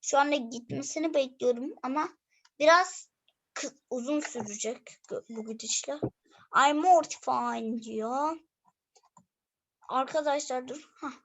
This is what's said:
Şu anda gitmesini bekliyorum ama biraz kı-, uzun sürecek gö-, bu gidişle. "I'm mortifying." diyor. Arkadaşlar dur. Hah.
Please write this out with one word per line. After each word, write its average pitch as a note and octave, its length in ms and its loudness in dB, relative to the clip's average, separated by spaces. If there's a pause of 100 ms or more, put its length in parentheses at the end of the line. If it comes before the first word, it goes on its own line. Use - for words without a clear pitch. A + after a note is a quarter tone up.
Şu - 180 2
anda C#4+ 180 4
gitmesini C#4 760 -4
bekliyorum C4 680 0
ama D4+ 260 -2 (500)
biraz E4+ 500 4 (460)
kı-, - 200 -8 (160)
uzun B3+ 300 -2
sürecek A3 800 -8 (100)
gö-, - 200 -8
bu A3+ 180 -8
gidişle. A3+ 520 -4 (720)
"I'm D4 80 4
mortifying." A#3+ 1040 2
diyor. A#3 540 -4 (1500)
Arkadaşlar C4+ 800 -2
dur. D4 260 -14
Hah. C#4+ 180 -10 (120)